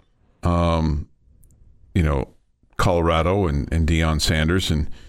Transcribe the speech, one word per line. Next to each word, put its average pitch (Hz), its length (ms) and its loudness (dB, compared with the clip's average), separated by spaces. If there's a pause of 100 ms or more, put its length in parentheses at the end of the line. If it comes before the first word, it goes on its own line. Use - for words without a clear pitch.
(420)
um, 82 680 0 (840)
you 92 80 0
know, 71 280 -2 (480)
Colorado 85 680 2
and, 71 240 -2
and 78 160 0
Deion 80 320 2
Sanders, 82 520 0
and 76 180 -2 (200)